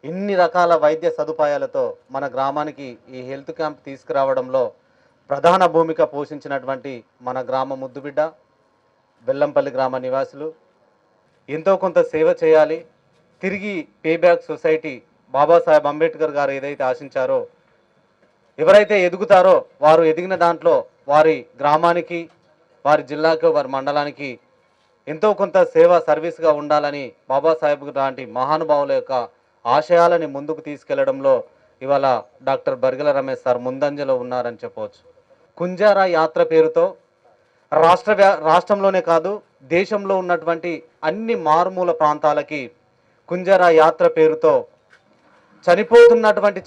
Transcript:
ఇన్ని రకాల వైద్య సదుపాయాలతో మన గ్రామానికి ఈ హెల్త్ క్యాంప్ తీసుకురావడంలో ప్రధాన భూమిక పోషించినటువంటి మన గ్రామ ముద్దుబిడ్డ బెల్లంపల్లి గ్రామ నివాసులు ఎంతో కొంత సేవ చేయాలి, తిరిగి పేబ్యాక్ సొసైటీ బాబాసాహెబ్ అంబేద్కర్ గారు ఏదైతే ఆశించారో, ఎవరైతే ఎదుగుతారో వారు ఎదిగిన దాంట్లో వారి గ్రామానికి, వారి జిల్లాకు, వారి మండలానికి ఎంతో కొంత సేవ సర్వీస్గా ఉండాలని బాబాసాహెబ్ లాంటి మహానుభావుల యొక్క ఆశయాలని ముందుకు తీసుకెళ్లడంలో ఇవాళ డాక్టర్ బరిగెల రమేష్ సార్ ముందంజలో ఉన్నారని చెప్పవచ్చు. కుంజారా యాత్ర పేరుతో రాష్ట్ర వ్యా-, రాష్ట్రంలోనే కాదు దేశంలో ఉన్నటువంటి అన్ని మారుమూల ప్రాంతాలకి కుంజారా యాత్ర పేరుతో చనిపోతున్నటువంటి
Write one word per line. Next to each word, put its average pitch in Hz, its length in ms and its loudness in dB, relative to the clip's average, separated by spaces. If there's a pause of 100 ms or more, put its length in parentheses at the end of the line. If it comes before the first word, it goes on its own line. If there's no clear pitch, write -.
ఇన్ని 190 320 -6
రకాల 175 400 2
వైద్య 156 360 0
సదుపాయాలతో 143 840 -4 (140)
మన 139 160 -8
గ్రామానికి 139 680 -8 (120)
ఈ 131 120 -16
హెల్త్ 139 300 -14
క్యాంప్ 156 340 -10
తీసుకురావడంలో 131 840 -4 (580)
ప్రధాన 175 360 2
భూమిక 160 360 0
పోషించినటువంటి 135 1000 -8 (180)
మన 127 200 -8
గ్రామ 131 320 -6
ముద్దుబిడ్డ 135 480 -8 (1040)
బెల్లంపల్లి 139 480 -2
గ్రామ 131 260 -4
నివాసులు 135 560 -8 (960)
ఎంతో 160 260 0
కొంత 180 260 0
సేవ 160 420 0
చేయాలి, 156 420 2 (560)
తిరిగి 190 460 -8 (180)
పేబ్యాక్ 170 380 2
సొసైటీ 156 580 -4 (280)
బాబాసాహెబ్ 151 580 2
అంబేద్కర్ 151 440 -2
గారు 143 200 -2
ఏదైతే 139 320 -8
ఆశించారో, 131 640 -4 (1120)
ఎవరైతే 202 420 4
ఎదుగుతారో 185 640 4 (160)
వారు 160 220 6
ఎదిగిన 175 320 0
దాంట్లో 165 500 0 (220)
వారి 151 380 2 (140)
గ్రామానికి, 165 680 0 (560)
వారి 147 180 2
జిల్లాకు, 156 440 -2
వారి 151 200 0
మండలానికి 139 720 -6 (680)
ఎంతో 170 260 -2
కొంత 190 300 0
సేవ 170 360 4
సర్వీస్గా 160 520 -2
ఉండాలని 147 600 -2 (180)
బాబాసాహెబ్ 143 680 -2
లాంటి 135 280 -6
మహానుభావుల 143 680 -2
యొక్క 131 380 -4 (360)
ఆశయాలని 170 640 2
ముందుకు 147 340 -10
తీసుకెళ్లడంలో 135 840 -2 (380)
ఇవాళ 135 420 0 (200)
డాక్టర్ 135 320 -4
బరిగెల 131 360 -2
రమేష్ 135 340 -4
సార్ 123 120 0
ముందంజలో 135 580 -4
ఉన్నారని 123 480 -8
చెప్పవచ్చు. 110 380 -14 (560)
కుంజారా 190 480 0
యాత్ర 165 380 0
పేరుతో 160 520 2 (760)
రాష్ట్ర 170 400 4
వ్యా-, 196 260 4
రాష్ట్రంలోనే 190 600 0
కాదు 170 400 -2 (220)
దేశంలో 190 540 -2
ఉన్నటువంటి 170 640 -4 (200)
అన్ని 220 320 -4
మారుమూల 175 560 0
ప్రాంతాలకి 151 800 -2 (580)
కుంజారా 180 400 2
యాత్ర 160 380 4
పేరుతో 156 580 2 (960)
చనిపోతున్నటువంటి 214 1040 4